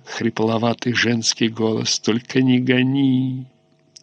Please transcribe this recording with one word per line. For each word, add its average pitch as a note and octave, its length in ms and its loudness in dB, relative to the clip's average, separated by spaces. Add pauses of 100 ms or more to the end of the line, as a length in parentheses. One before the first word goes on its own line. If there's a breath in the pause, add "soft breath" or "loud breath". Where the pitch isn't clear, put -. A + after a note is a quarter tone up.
хрипловатый A2+ 880 -2
женский A2+ 560 0
голос, A2+ 500 -2
«только A#2 420 0
не B2+ 180 4
гони. C3 840 0 (580)